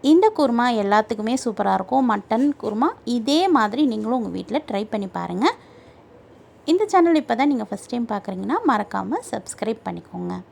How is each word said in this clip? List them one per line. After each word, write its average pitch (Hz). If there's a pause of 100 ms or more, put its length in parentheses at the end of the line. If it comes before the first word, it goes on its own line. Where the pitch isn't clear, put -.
(120)
இந்த 370 (140)
குருமா 240 (160)
எல்லாத்துக்குமே 214 (100)
சூப்பரா 202
இருக்கும். 254
மட்டன் 226 (160)
குருமா 226 (260)
இதே 277 (160)
மாதிரி 220 (100)
நீங்களும் 214
உங்க 196
வீட்ல 220
ட்ரை 202 (100)
பண்ணி 202
பாருங்க. 175 (1300)
இந்த 392 (100)
சேனல் 339
இப்போ 226
தான் 294
நீங்க 220
ஃபர்ஸ்ட் -
டைம் 233
பார்க்குறீங்கன்னா 196 (120)
மறக்காம 208 (100)
சப்ஸ்கிரைப் 214
பண்ணிக்கோங்க. 175 (180)